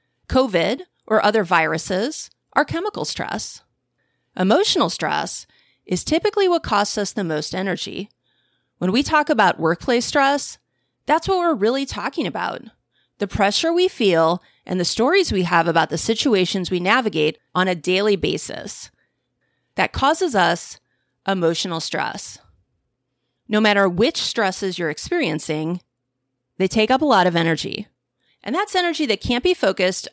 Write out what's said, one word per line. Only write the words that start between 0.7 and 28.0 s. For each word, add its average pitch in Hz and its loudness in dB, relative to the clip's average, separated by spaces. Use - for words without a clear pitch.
or - 2
other 214 4
viruses 175 -2
are 285 4
chemical 339 -4
stress. - -8
Emotional 226 2
stress 151 -4
is - -2
typically 392 2
what 349 2
costs 208 0
us 196 -4
the 202 -4
most 156 -4
energy. 190 -6
When 180 0
we 254 2
talk 302 2
about 214 4
workplace 175 0
stress, 285 0
that's 320 2
what 381 0
we're 349 2
really 247 0
talking 220 -6
about. - -6
The 202 -2
pressure 220 0
we 359 2
feel 170 2
and 180 -2
the 175 0
stories 320 2
we 185 0
have 170 2
about 160 2
the 165 -4
situations 190 0
we 185 0
navigate 175 0
on 185 2
a 180 0
daily 190 2
basis. - -6
That - -2
causes 302 0
us 175 0
emotional 170 0
stress. - -6
No 214 2
matter 202 4
which 202 2
stresses 190 -2
you're 170 -2
experiencing, 160 -4
they 190 0
take 220 0
up 262 2
a 311 0
lot 202 6
of 170 2
energy. 165 -2